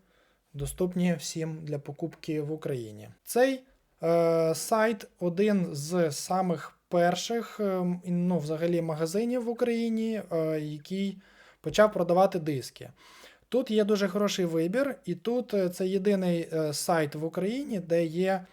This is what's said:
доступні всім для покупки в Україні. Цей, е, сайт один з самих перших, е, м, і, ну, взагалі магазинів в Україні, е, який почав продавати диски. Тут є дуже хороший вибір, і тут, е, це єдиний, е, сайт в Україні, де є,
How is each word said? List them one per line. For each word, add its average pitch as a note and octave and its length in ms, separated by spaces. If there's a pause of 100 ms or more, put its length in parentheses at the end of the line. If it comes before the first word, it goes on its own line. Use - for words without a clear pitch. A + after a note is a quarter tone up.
(540)
доступні F3+ 600
всім D#3+ 500
для D3 160
покупки D3+ 600
в D3 100
Україні. A#2 580 (140)
Цей, C4 400 (400)
е, E3 520
сайт A3 520 (120)
один F#3 520
з D#3 400
самих F3+ 680 (100)
перших, F3+ 720
е, G#3+ 40
м, F3+ 400
і, F3+ 80
ну, F3 280
взагалі E3 420
магазинів E3+ 600
в A3+ 60
Україні, A3+ 720 (100)
е, D#3 280
який F#3 600 (400)
почав G#3 320
продавати F#3 460
диски. C3+ 500 (600)
Тут B3+ 220
є G#3+ 120
дуже G3+ 240
хороший G3 380
вибір, F3+ 500 (100)
і F3 100
тут, A#3+ 380
е, F#3 160
це F#3 180
єдиний, F#3 640
е, D#3 200
сайт D#3 420
в D#3 100
Україні, G#3+ 540
де E3+ 260
є, F3+ 480